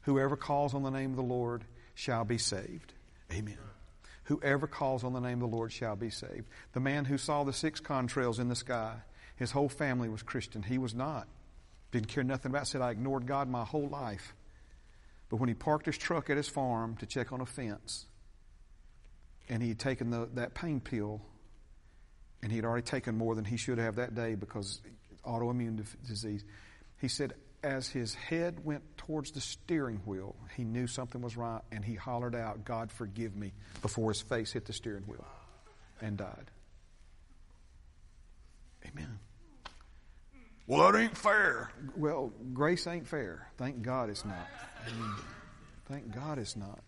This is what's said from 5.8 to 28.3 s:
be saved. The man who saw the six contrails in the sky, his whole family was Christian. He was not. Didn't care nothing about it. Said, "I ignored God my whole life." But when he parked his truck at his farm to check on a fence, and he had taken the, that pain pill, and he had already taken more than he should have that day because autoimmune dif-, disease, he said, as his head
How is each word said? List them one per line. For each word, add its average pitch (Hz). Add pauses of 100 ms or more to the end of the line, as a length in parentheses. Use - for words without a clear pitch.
be 110
saved. - (240)
The 123
man 139
who 135
saw 147
the 135
six 156
contrails 123
in 123
the 123
sky, 113 (400)
his 123
whole 143
family 123
was 107
Christian. 107
He 123
was 120
not. 131 (640)
Didn't 110
care 139
nothing 131
about 143
it. -
Said, 135
"I 123
ignored 123
God 139
my 120
whole 143
life." 123 (960)
But 117
when 120
he 113
parked 151
his 151
truck 160
at 143
his 147
farm 117
to -
check 120
on 127
a 127
fence, - (1400)
and 117
he 120
had 113
taken 127
the, 117
that 123
pain 156
pill, 107 (1200)
and 107
he 117
had 110
already 117
taken 120
more 113
than 110
he 117
should 123
have 113
that 120
day 113
because 98 (440)
autoimmune 117
dif-, 104 (100)
disease, 104 (560)
he 135
said, - (300)
as 135
his 117
head 170